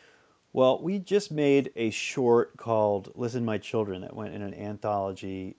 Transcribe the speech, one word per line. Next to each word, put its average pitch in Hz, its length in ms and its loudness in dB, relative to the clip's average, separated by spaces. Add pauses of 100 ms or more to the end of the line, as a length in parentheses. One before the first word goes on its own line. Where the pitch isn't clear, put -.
(520)
Well, 127 300 4
we 190 160 -2
just 196 320 0
made 143 460 4
a 113 140 0
short 120 680 2
called 107 580 0
Listen, 120 300 -4
My 110 120 -2
Children 101 440 -4
that - 160 -12
went 104 180 -8
in 104 80 -8
an 101 120 -8
anthology, 98 1040 -6